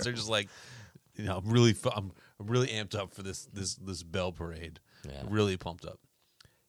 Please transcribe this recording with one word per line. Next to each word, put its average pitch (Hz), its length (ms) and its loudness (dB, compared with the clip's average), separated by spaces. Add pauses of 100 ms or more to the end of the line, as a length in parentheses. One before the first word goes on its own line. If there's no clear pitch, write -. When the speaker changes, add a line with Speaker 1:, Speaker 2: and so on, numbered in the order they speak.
Speaker 1:
They're 123 80 0
Speaker 2:
terrible. 117 60 -6
Speaker 1:
just 107 120 -4
like, 101 180 2 (680)
you 104 80 -4
know, 95 140 -2
"I'm 101 120 -2
really, 120 220 10
fu-, 120 220 -2
I'm, 101 180 -4 (260)
I'm 104 80 -10
really 123 220 2
amped 107 260 -4
up 98 200 -4
for 101 80 -12
this, 95 240 -8
this, 98 300 -6
this 92 260 -8
Bell 90 300 -2
parade. 85 480 -10 (280)
Speaker 2:
Yeah. 69 200 -10
Speaker 1:
Really 101 280 4
pumped 85 300 -10
up." - 120 -12 (720)